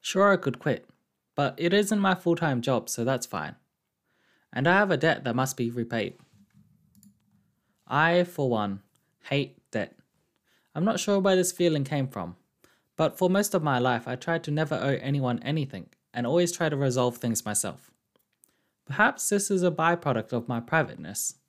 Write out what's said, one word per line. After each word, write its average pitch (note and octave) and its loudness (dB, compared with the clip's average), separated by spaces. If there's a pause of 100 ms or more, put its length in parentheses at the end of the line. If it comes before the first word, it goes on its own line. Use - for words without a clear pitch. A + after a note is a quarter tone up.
Sure, G3 4
I F#3 4
could - -4
quit, - -4 (460)
but C#3+ 0
it E3+ 0
isn't G#3 2
my F#3+ 2
full-time E3 0
job, B2 0
so A#2 -4
that's B2+ -2
fine. D#2 -8 (960)
And C3 0
I F3 6
have G3 4
a D#3+ 2
debt D#3 2
that A#2+ -2
must C3 -2
be A#2 -2
repaid. A#2 -6 (1700)
I, E3+ 4
for C#3+ -2
one, G#2 -2 (440)
hate C#3 -2 (140)
debt. - -6 (760)
I'm D#3 -2
not G#3+ 0
sure G3+ 2
where F#3+ 4
this F3+ 2
feeling D#3 2
came C3+ -2
from, F2 -8 (640)
but D#3+ 0
for F#3 2
most G3+ 0
of F3 2
my C#3+ 2
life, A#2+ 0
I B2 -4
tried E3 -2
to D3+ -8
never D3+ -2
owe B2+ 0
anyone C3 -2
anything C3+ -4 (240)
and A#2+ -4
always E3+ 2
try E3+ -2
to D3 -2
resolve B2+ 0
things A#2 -4
myself. G2+ -6 (960)
Perhaps - 2
this G3+ 0
is F#3 2
a F3+ 4
byproduct D#3+ 0
of A#2+ -4
my A#2+ -4
privateness. A#2 -4 (120)